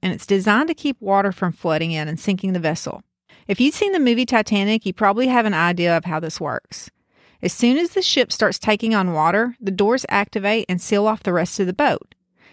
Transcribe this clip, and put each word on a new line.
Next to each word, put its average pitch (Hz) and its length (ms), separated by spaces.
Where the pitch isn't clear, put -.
and 185 120
it's - 140
designed 208 420
to 320 60
keep - 260
water 196 320
from 180 180
flooding 165 400
in 156 160
and 156 100
sinking 190 360
the 180 60
vessel. 160 440
If 196 100
you've 277 160
seen 403 160
the 370 80
movie 247 260
Titanic, 214 600
you 185 80
probably 220 340
have 247 180
an 202 80
idea 170 440
of 160 80
how 160 160
this 165 180
works. - 500
As - 100
soon 247 260
as 339 120
the 381 120
ship - 300
starts 202 260
taking 220 380
on 185 160
water, 180 480
the 196 100
doors 202 380
activate 202 600
and 180 100
seal 208 280
off 220 160
the 180 100
rest 175 260
of 190 80
the 180 60
boat. 233 420